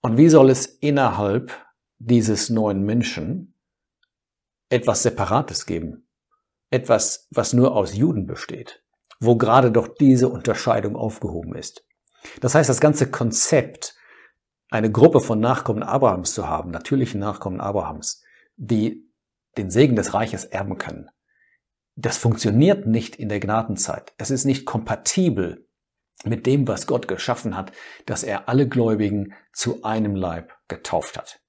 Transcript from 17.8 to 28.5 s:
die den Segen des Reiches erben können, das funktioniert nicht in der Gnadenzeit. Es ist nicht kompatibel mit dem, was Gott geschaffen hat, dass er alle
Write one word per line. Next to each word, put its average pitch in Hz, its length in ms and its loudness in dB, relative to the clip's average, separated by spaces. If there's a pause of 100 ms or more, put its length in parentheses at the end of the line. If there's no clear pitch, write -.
die 110 540 -2 (480)
den 95 120 -6
Segen 123 260 4
des - 180 -2
Reiches 110 320 -4
erben 98 320 -8
können, - 320 -14 (840)
das 117 200 -6
funktioniert 117 680 2
nicht 113 300 -2
in 104 120 -10
der 101 120 -4
Gnadenzeit. 107 760 -4
Es - 140 -8
ist 135 160 -2
nicht 135 180 0
kompatibel 110 1040 -2 (560)
mit 110 220 -4
dem, 131 200 2
was 104 200 -6
Gott - 220 -4
geschaffen 98 480 -6
hat, 95 160 -10 (340)
dass - 160 -6
er 104 260 -6
alle 127 200 2